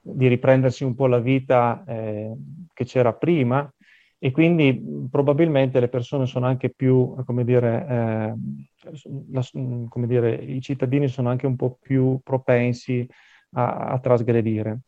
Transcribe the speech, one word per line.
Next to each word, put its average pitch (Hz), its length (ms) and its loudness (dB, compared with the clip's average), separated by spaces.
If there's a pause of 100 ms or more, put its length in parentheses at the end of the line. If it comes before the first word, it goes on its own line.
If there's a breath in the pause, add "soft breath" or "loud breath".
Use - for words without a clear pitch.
di - 280 0
riprendersi 131 560 2
un 127 100 -2
po' 131 140 0
la 123 100 4
vita, 123 680 2
eh, 110 460 -8 (400)
che - 120 -6
c'era 123 280 2
prima, 143 560 0 (500 soft breath)
e 135 120 -2
quindi, 160 420 4
mm, 143 340 -6
probabilmente 139 720 2
le 120 100 2
persone 131 360 -2
sono 123 220 -2
anche 127 240 -2
più, 131 440 2 (120)
come 123 180 -2
dire, 120 420 2
eh, 113 480 -2 (960)
la, 131 120 -2 (160)
mm, 123 300 -6
come 120 180 -6
dire, 120 280 2
i 131 280 -8
cittadini 139 460 0
sono 123 200 -2
anche 127 180 -2
un 131 100 0
po' 127 220 -4
più 131 460 0
propensi 123 840 0 (460 soft breath)
a, 123 360 -2
a 131 100 -2
trasgredire. 117 880 0